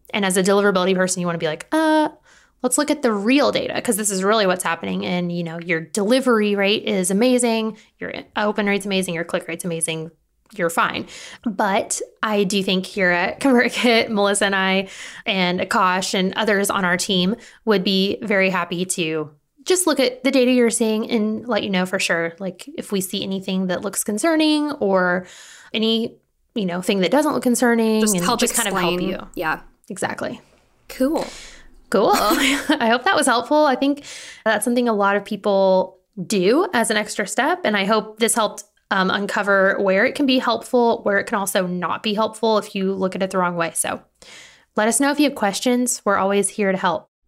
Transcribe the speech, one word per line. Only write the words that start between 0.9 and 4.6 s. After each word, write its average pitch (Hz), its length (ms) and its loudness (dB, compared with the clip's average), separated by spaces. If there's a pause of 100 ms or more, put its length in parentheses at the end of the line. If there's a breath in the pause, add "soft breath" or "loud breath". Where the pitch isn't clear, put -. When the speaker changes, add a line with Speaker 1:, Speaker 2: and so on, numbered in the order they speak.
Speaker 1:
person, 185 240 0
you 175 60 -2
wanna 170 120 -2
be 165 80 -4
like, 156 260 -6
"Uh, 311 380 2 (520 soft breath)
let's 254 140 0
look 294 140 0
at 302 120 2
the 233 100 2
real 226 380 4
data, - 300 -2
'cause 226 160 0
this 208 140 -2
is 190 120 -2
really 208 240 2
what's 180 160 0